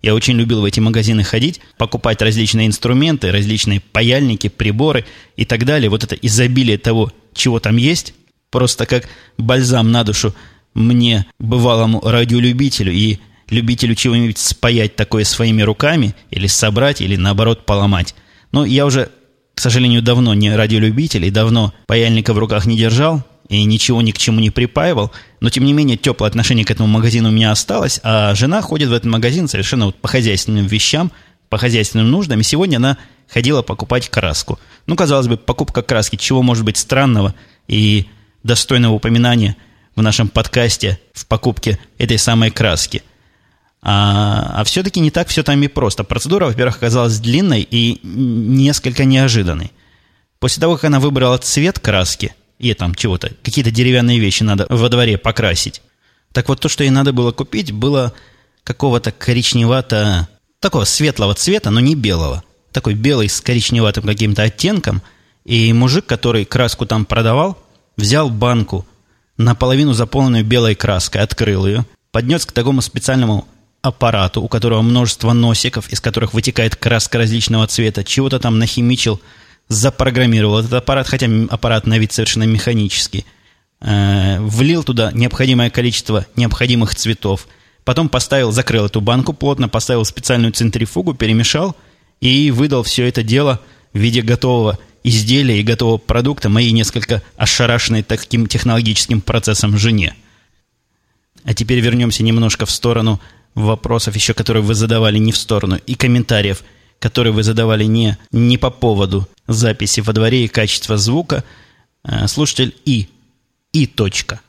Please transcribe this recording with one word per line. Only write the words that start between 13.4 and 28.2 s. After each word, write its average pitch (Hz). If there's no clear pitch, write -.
любителю 117
чего-нибудь 117
спаять 117
такое 107
своими 110
руками, 110
или 95
собрать, 117
или 95
наоборот 98
поломать. 101
Но 147
я 135
уже, 131
к -
сожалению, 123
давно 120
не 104
радиолюбитель 110
и 98
давно 110
паяльника 113
в 104
руках 107
не 113
держал, 131
и 104
ничего 110
ни 113
к -
чему 113
не 110
припаивал, 123
но, 117
тем 127
не 143
менее, 143
тёплое 117
отношение 113
к 110
этому 107
магазину 110
у -
меня 110
осталось, -
а 107